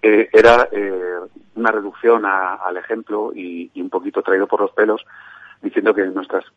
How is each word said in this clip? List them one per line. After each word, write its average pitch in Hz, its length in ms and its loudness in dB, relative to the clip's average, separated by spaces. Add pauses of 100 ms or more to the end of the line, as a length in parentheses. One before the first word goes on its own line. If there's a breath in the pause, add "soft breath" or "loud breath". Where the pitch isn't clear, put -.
Eh, 107 300 4
era, 117 400 6
eh, 92 480 -6 (340)
una 113 160 -2
reducción 110 540 0
a, 95 300 -2
al 90 220 -8
ejemplo 107 580 -8
y, 87 400 -12
y 92 60 -12
un 90 100 -8
poquito 95 320 -6
traído 95 240 0
por - 140 -2
los 101 120 -2
pelos, 110 320 0 (580 loud breath)
diciendo 104 320 0
que 98 120 0
nuestras 92 380 -6 (120)